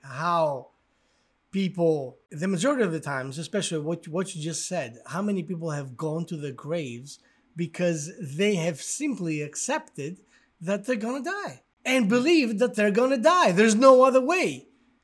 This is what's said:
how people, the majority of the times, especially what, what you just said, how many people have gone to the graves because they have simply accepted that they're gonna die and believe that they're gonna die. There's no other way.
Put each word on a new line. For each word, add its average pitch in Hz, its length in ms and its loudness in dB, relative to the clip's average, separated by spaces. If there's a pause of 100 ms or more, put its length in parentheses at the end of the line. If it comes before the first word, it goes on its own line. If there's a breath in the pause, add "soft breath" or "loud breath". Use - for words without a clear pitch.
how 147 640 -2 (840)
people, 165 640 -2 (140)
the 165 160 -6
majority 226 360 0
of 180 80 0
the 160 80 -4
times, 135 380 -6
especially 170 420 -4
what, 165 280 -6
what 185 280 -6
you 156 60 -10
just 156 260 -6
said, 127 380 -8
how 151 160 -6
many 202 220 -2
people 165 280 -8
have 139 240 -8
gone 160 300 -4
to 170 120 -8
the 147 140 -8
graves 143 680 -8 (360 soft breath)
because 170 640 -2
they 190 360 -2
have 165 260 -4
simply 180 600 -4
accepted 170 760 -8 (400 soft breath)
that 196 260 -4
they're 254 100 -2
gonna 240 280 -6
die 349 380 -8 (240)
and 254 240 2
believe 247 500 4
that 240 160 0
they're 208 160 2
gonna 254 260 2
die. 311 340 4
There's 214 240 6
no 254 280 10
other 262 180 6
way. 254 460 0 (360)